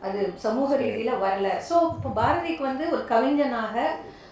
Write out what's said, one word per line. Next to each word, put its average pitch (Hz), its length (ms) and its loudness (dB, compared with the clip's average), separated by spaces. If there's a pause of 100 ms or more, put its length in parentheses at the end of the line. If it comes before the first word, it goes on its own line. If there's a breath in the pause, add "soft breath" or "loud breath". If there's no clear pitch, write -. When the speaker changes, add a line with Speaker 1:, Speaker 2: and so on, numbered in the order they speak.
Speaker 1:
அது 190 340 -2
சமூக 269 400 0
Speaker 2:
சரி. 233 140 2
Speaker 1:
ரீதியில 226 220 -2
வரல. 196 460 0
So, 339 240 2
இப்போ 240 400 0
பாரதிக்கு 320 400 0
வந்து 269 300 -2
ஒரு - 180 -2
கவிஞனாக, 240 720 2 (500 loud breath)